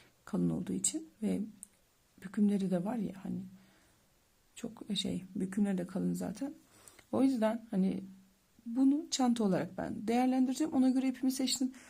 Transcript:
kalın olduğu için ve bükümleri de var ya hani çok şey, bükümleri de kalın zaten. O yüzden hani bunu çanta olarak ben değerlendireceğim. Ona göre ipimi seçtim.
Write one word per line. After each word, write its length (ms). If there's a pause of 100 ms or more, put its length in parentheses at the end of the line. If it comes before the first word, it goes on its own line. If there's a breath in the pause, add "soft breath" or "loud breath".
(260 loud breath)
kalın 240
olduğu 240
için 360 (120)
ve 200 (840)
bükümleri 480
de 140
var 100
ya 180 (100)
hani 180 (1160 loud breath)
çok 260 (140)
şey, 300 (100)
bükümleri 420
de 100
kalın 260
zaten. 400 (580 loud breath)
O 120
yüzden 480
hani 320 (640)
bunu 460
çanta 320
olarak 340
ben 300
değerlendireceğim. 680
Ona 160
göre 180
ipimi 240
seçtim. 400 (180 loud breath)